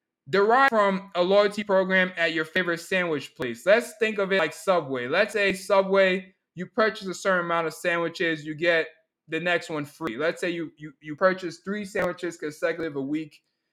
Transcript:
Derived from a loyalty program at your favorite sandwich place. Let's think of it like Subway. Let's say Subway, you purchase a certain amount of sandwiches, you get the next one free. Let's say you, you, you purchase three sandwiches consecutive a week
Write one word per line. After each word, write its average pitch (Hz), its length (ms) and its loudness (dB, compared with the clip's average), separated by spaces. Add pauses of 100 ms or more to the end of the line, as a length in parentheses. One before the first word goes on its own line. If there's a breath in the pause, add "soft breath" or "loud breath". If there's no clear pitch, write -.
(280)
Derived 226 440 4
from 196 420 2
a 175 80 0
loyalty 202 420 2
program 190 540 2
at 165 160 2
your 160 120 -2
favorite 170 340 -2
sandwich 170 560 -2
place. 120 320 -6
Let's 233 320 4
think 220 180 -2
of 196 140 -2
it 190 80 4
like 160 140 0
Subway. 135 540 0
Let's 202 260 0
say 202 200 2
Subway, 190 800 2 (220)
you 170 100 -10
purchase 214 420 -2
a 175 60 -6
certain 180 320 0
amount 170 220 0
of 160 80 -4
sandwiches, 165 680 -2
you 156 120 -8
get 165 320 0 (400)
the 160 120 -6
next 175 300 -2
one 151 160 -4
free. 143 320 -8
Let's 165 240 -2
say 180 80 -2
you, 170 280 -6
you, 151 240 -16
you 151 140 -12
purchase 185 440 -2
three 208 260 -8
sandwiches 180 520 -6
consecutive 165 580 -6
a 139 60 -4
week 151 400 -8 (320)